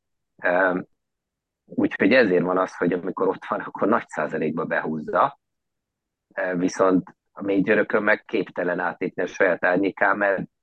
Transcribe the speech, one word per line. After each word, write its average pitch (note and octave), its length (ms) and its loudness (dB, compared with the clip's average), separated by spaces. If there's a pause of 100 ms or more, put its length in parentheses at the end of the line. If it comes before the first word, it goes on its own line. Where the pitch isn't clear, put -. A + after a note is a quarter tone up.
(440)
Öm, F2+ 440 0 (760)
úgyhogy G#2 480 0
ezért F#2+ 300 4
van F2+ 140 0
az, F#2 180 -2
hogy F2+ 180 0
amikor F#2 340 -4
ott - 180 -2
van, G#2 140 -4
akkor F2 280 -4
nagy A2 200 0
százalékba D#2 580 -4
behúzza. E2 760 -2 (960)
Ö, F#2 220 -4
viszont F#2 580 0 (160)
a - 120 -16
majorökön G2+ 600 0
meg G#2 220 0
képtelen F2+ 540 -4
átlépni F2+ 440 -4
a F2+ 40 -2
saját F2+ 380 0
árnyékán, G2 520 2
mert G2+ 240 0 (220)